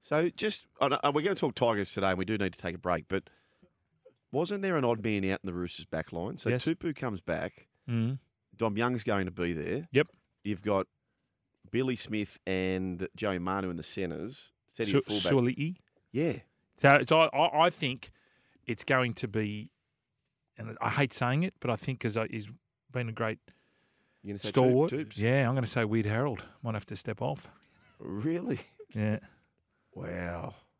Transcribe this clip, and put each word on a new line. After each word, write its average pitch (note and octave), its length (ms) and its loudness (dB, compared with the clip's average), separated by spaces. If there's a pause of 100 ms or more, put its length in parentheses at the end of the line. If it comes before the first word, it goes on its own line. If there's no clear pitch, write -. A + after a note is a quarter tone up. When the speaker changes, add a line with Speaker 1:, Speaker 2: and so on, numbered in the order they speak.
Speaker 1:
So D#3+ 280 2
just, - 380 -4 (140)
I C#3 80 2
know, D3 100 2 (140)
we're D3+ 80 2
gonna F#3+ 140 0
talk D3+ 200 0
Tigers G#2+ 380 2
today, F#2+ 160 2
and F#2 80 2
we F#2 80 -2
do G#2 120 0
need F#2+ 160 0
to - 60 -20
take F2 160 -6
a F2 40 -12
break, F2 280 0
but F#2+ 220 -2 (1000)
wasn't F3+ 300 -2
there F#3 160 0
an C3 80 2
odd A2+ 180 2
man G#2 220 0
out F#2+ 180 0
in F#2+ 40 -6
the F2+ 60 -6
Roosters F2 320 -6
back - 260 -6
line? F2 260 -6
So - 120 -4
Speaker 2:
Yes. B2 160 0
Speaker 1:
Tupu E3 300 -2
comes G#2+ 260 -6
back. - 460 -6 (220)
Speaker 2:
Mm. A#2 300 0 (360)
Speaker 1:
Dom G#2+ 220 0
Young's A#2+ 260 0
going G2 220 2
to F2 60 -4
be F2 220 -2
there. F2 380 -4
Speaker 2:
Yep. C#3+ 160 4 (360)
Speaker 1:
You've G2+ 180 -4
got G2 260 0 (840)
Billy B2+ 240 0
Smith G#2+ 500 -6
and F#2 720 -2
Joey F#2+ 240 -2
Manu F#2 300 -2
in F2 80 -6
the D#2+ 60 -8
centres. F2+ 680 -8 (240)
Teddy G#2+ 160 -2
Speaker 2:
Su-, C#3 60 4
Speaker 1:
at - 80 2
fullback. G#2 260 0
Speaker 2:
Suali'i. C3+ 460 2 (340)
Speaker 1:
Yeah. C#3+ 260 -2 (400)
Speaker 2:
So, C#3 300 8
so D#3+ 140 6
I, D#3+ 60 8
I, D3+ 380 4
I F3+ 40 6
think C3 420 -6 (540)
it's A#2 180 -6
going B2+ 300 2
to A2+ 140 -6
be G#2+ 420 -4 (880)
and A2 240 -12
I A2+ 80 0
hate C#3 240 0
saying C3 300 0
it, F#3+ 160 -4
but B2 100 -2
I A#2 60 2
think C3 240 -6
'cause, A2 180 -2
uh, A2 120 0
he's G#2+ 200 -8 (420)
been A#2+ 180 -4
a - 20 -8
great A2 280 -2 (840)
Speaker 1:
You G2+ 100 -8
gonna G2+ 60 -6
say G#2+ 100 -4
Speaker 2:
stalwart. B2+ 420 4
Speaker 1:
Toop-, D3 180 -6
Toops? - 80 -12
Speaker 2:
Yeah, B2 300 4
I'm B2+ 80 2
gonna B2 120 0
say A#2 180 0
Weird A2 200 2
Harold A2+ 380 0 (200)
might A2+ 120 -2
have G#2 120 -6
to G#2+ 80 -10
step G#2+ 260 -6
off. C#3+ 260 -4 (520)
Speaker 1:
Really? D#3+ 600 -4 (340)
Speaker 2:
Yeah. G#2+ 260 0 (720)
Speaker 1:
Wow. F2 640 -8 (240)